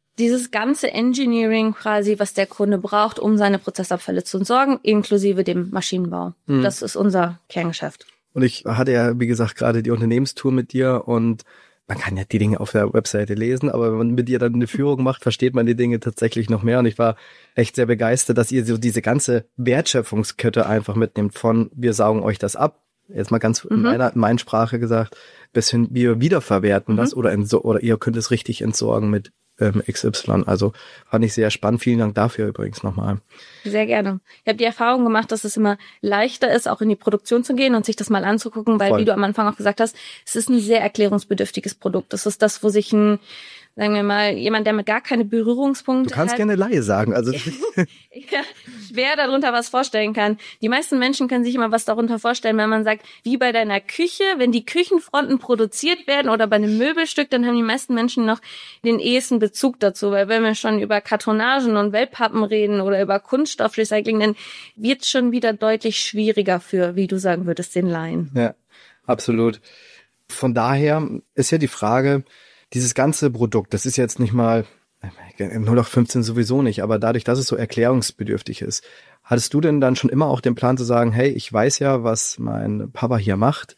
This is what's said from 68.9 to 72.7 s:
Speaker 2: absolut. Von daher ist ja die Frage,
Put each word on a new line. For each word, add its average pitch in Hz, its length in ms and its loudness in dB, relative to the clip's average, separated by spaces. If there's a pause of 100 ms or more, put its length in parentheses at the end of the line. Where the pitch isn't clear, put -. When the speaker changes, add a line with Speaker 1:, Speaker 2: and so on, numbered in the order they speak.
Speaker 2:
absolut. 117 560 0 (640)
Von 127 260 -2
daher 139 540 0 (280)
ist - 160 0
ja 160 60 4
die 147 120 0
Frage, 135 560 0 (480)